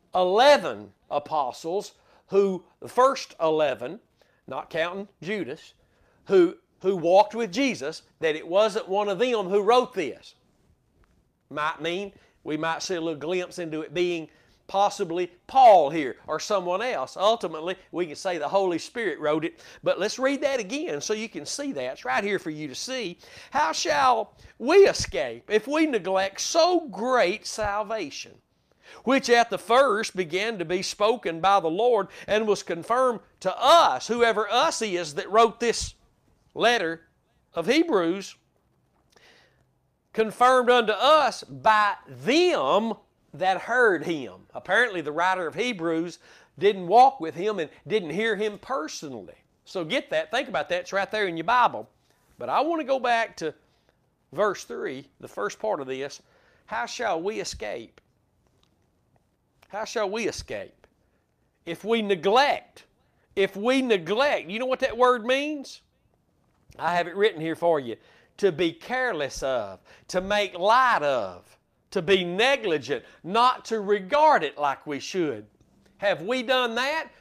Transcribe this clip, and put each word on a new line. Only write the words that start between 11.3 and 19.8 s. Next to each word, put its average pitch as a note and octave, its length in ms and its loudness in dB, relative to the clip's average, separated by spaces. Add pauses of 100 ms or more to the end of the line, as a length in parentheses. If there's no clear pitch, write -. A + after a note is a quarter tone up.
Might D3+ 320 -4
mean F3+ 300 -6 (320)
we D3+ 140 -6
might D#3+ 260 -4
see F#3 140 -4
a E3 40 -4
little D#3+ 200 -6
glimpse F3+ 400 -6
into D#3+ 220 -8
it D3 120 -14
being F3 340 -2 (380)
possibly F#3+ 640 -2 (160)
Paul G3 440 8
here D3 260 -4 (100)
or D#3 140 -4
someone F#3 420 -2
else. F3 340 -6
Ultimately, F3+ 600 -2 (160)
we F3 140 -4
can D3 100 -12
say F3+ 200 -4
the C#3+ 120 -6
Holy F#3 320 0
Spirit G3 400 -6
wrote D3+ 240 0
it. - 180 -10 (220)